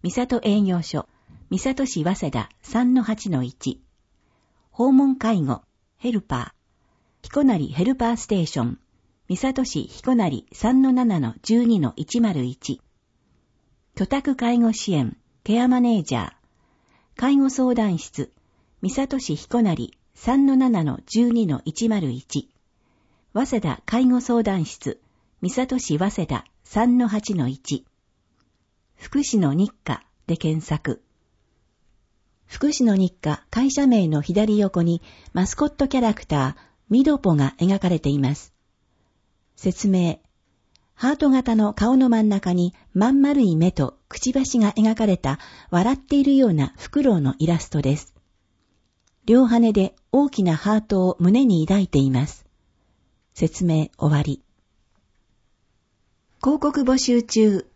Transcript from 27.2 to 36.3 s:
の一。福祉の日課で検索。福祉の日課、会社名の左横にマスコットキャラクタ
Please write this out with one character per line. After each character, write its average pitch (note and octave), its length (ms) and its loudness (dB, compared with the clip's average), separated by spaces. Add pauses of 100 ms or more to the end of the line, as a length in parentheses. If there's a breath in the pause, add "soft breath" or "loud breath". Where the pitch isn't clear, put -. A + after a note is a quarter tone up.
の C#3+ 140 -2
一。 C3 380 -8 (1120)
福 - 220 -8
祉 C#4 200 -2
の D#3 140 2
日 F#3 200 -2 (120)
課 - 200 -10 (220)
で E3 100 -2
検 D#3 280 -4
索。 - 380 -6 (1400)
福 - 220 -4
祉 D4 160 0
の G#3+ 120 4
日 F#3 180 0
課、 - 360 -6
会 C4 200 0
社 C#4 160 0
名 G#3+ 220 4
の D3+ 140 0
左 G#3 360 0
横 F#3+ 240 0
に E3+ 200 0 (300 soft breath)
マ G3 140 0
ス - 80 -10
コ D4 120 0
ッ - 20 -2
ト C#4 200 -2
キ C4+ 100 -2
ャ - 20 2
ラ A3 140 0
ク - 120 -12
タ C#3 320 -2